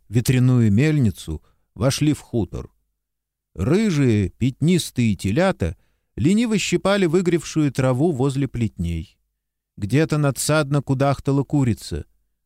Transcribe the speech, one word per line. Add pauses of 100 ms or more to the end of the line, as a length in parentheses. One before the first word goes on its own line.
ветряную
мельницу, (320)
вошли
в
хутор. (840)
Рыжие,
пятнистые
телята (400)
лениво
щипали
выгревшую
траву
возле
плетней. (600)
Где-то
надсадно
кудахтала
курица. (400)